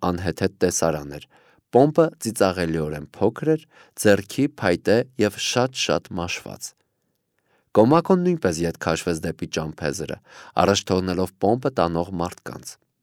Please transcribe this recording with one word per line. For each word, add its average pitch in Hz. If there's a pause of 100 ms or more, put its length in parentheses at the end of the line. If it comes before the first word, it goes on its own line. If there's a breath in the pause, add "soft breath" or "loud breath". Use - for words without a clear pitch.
անհեթեթ 90
տեսարան 78
էր։ 73 (460 soft breath)
Պոմպը 151
ծիծաղելիորեն 82
փոքր 120
էր, 156 (340 soft breath)
ձեռքի, 101
փայտե 95 (180)
և 104
շատ-շատ 120
մաշված։ - (1000)
Կոմակոն 165
նույնպես 165
ետ 85
քաշվեց 82
դեպի 82
ճամփեզրը, 78 (360 loud breath)
առաջ 98
թողնելով 92
պոմպը 123
տանող 87
մարդկանց։ - (320)